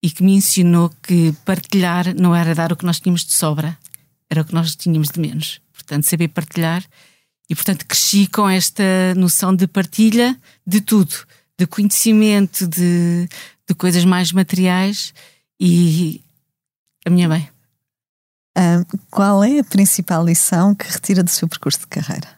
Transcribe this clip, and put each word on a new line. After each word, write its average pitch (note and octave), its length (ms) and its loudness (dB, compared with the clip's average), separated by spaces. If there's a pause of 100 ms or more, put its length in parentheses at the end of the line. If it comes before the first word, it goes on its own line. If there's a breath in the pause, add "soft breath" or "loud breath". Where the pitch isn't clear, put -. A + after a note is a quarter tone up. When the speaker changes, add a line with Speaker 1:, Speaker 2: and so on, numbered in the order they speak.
Speaker 1:
e E3+ 100 -2
que - 100 -6
me G3 120 4
ensinou F3 560 2 (120)
que E3 320 0 (120)
partilhar F3+ 680 -2
não F3 220 2
era E3 180 0
dar E3 200 -2
o - 20 -2
que F3+ 100 -10
nós E3+ 140 -2
tínhamos F3 240 -2
de - 80 -8
sobra, D#3 460 -4 (520)
era D#3 120 0
o D3+ 40 -2
que D#3+ 80 -12
nós E3 220 -2
tínhamos D#3 340 -2
de - 100 -10
menos. D#3 420 -8 (100)
Portanto, - 320 -6
saber E3 240 -2
partilhar. E3 560 -4 (680 soft breath)
E, D#3 60 -4
portanto, - 300 -4
cresci - 420 0
com G#3 220 0
esta F#3 340 -2 (320)
noção F#3 400 0
de F#3 100 2
partilha A3 720 0 (280 soft breath)
de G3 160 0
tudo, G#3 340 0 (420 soft breath)
de F3+ 100 0
conhecimento, G#3 1000 0
de, F3 600 0 (380 loud breath)
de E3 80 -2
coisas F3+ 280 0
mais F3+ 280 2
materiais. F#3 840 -2 (460 soft breath)
E E3+ 600 2 (840)
a F3 40 -4
minha F3 200 4
mãe. D#3 200 -2 (1080)
Speaker 2:
Ah, F3 260 2 (260)
qual G3+ 340 2
é C#4 160 2
a C4+ 40 0
principal F#3 600 0
lição F3+ 500 2
que - 160 -12
retira F#3+ 320 -2
do F3 60 0
seu - 180 -4
percurso - 320 -6
de - 80 -16
carreira? - 400 -8 (100)